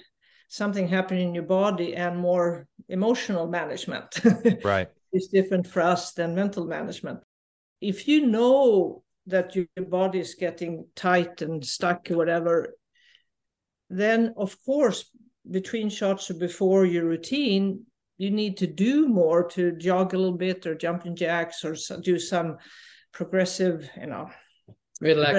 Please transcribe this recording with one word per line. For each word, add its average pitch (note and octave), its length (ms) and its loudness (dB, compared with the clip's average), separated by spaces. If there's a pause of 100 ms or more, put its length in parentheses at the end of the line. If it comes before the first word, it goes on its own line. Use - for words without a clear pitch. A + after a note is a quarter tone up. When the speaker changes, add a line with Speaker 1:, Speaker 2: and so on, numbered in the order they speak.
(480)
Speaker 1:
something G3+ 400 -2
happening F#3 420 0
in F3 40 -6
your E3+ 100 -4 (180)
body F#3 340 0
and F3 240 -4
more F3 480 0 (200)
emotional F#3 600 -2
management. D#3+ 760 -6
<laughs> A3+ 400 4
Speaker 2:
Right. G2 260 2 (220)
Speaker 1:
It's F#3 180 -2
different F#3+ 360 2
for - 160 -2
us F3 320 0
than E3+ 220 -4
mental G3 320 -2
management. D#3 540 -10 (600)
If G3+ 260 -4
you D4+ 200 2
know A#3 760 4 (220)
that F3+ 300 -2
your F#3 100 0 (220)
body F#3 320 0
is - 160 -8
getting E3+ 500 -6 (100)
tight F3+ 460 0
and D#3 240 -6
stuck F3 460 -2
or E3 60 0
whatever, E3+ 580 0 (1120)
then A3+ 480 2
of G3 280 -4
course, C4+ 440 2 (400)
between G3 400 -4
shots G3 400 -2
or F#3 60 -6
before F#3 500 2
your E3+ 200 2
routine, G3 800 0 (320)
you F#3+ 120 -4
need G#3 280 -2
to F#3 100 0
do A#3 400 2
more F3 400 4
to F3 240 0
jog F3+ 420 0
a F#3 40 0
little F#3 200 0
bit F#3 280 -4
or D#3+ 100 -4
jumping F3 400 -6
jacks E3 480 -2
or D#3+ 100 -6
s-, - 180 -10 (120)
do F3 160 2
some E3 380 -4 (540)
progressive, F3+ 760 -2 (100)
you - 80 -12
know, C#3 200 -10 (760)
Speaker 3:
Relaxation. D3+ 380 4